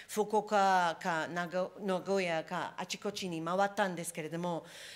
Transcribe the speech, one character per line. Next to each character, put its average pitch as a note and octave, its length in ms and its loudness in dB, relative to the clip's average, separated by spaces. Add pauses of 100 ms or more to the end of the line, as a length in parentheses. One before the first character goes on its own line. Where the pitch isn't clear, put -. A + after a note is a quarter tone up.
福 G#3+ 300 0
岡 G3 640 4
か D#3+ 260 0
名 F3 180 -2
古-、 F3+ 220 -2 (120)
名 F#3+ 180 0
古 F#3 240 2
屋 E3 220 0
か E3 340 -4
あ F#3 80 -6
ち - 100 -6
こ G3+ 160 -4
ち G3+ 160 -6
に E3 140 -2
回 E3+ 140 0 (120)
っ - 60 -4
た G#3 120 2
ん F#3 80 -2
で E3+ 80 -6
す - 120 -8
け E3 80 -4
れ D3+ 80 -6
ど E3 80 -4
も、 E3+ 260 -2 (320)